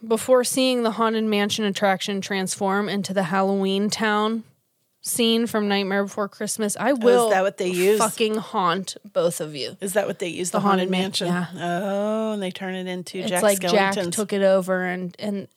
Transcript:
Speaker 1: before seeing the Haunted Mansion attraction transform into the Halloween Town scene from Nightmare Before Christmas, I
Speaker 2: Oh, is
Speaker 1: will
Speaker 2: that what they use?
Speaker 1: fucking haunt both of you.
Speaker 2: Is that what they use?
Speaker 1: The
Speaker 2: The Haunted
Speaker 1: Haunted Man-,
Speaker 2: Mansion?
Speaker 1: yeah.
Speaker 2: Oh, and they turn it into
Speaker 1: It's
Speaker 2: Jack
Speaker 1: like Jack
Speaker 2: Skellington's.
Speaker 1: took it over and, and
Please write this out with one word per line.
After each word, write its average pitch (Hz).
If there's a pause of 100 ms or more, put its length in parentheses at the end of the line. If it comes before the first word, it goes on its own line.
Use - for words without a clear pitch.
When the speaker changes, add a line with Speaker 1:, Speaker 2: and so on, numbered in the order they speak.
Speaker 1:
before 247
seeing 254
the 226
Haunted 220
Mansion 208
attraction 196
transform 196
into 196
the 190
Halloween 190
Town 214 (600)
scene 226
from 208
Nightmare 202
Before 202
Christmas, 208
I 214
Speaker 2:
Oh, 294
is 247
Speaker 1:
will 240
Speaker 2:
that 190
what 196
they 190
use? 185
Speaker 1:
fucking 220
haunt 185 (180)
both 170
of 156
you. 123
Speaker 2:
Is 190
that 208
what -
they 180
use? 175
Speaker 1:
The -
Speaker 2:
The 196
Haunted 190
Speaker 1:
Haunted -
Man-, 185
Speaker 2:
Mansion? 190
Speaker 1:
yeah. 175 (100)
Speaker 2:
Oh, 202
and 208
they 185
turn 185
it 185
into 185
Speaker 1:
It's 185
Speaker 2:
Jack 180
Speaker 1:
like 202
Jack 196
Speaker 2:
Skellington's. 180
Speaker 1:
took 208
it 196
over 190
and, 180
and 202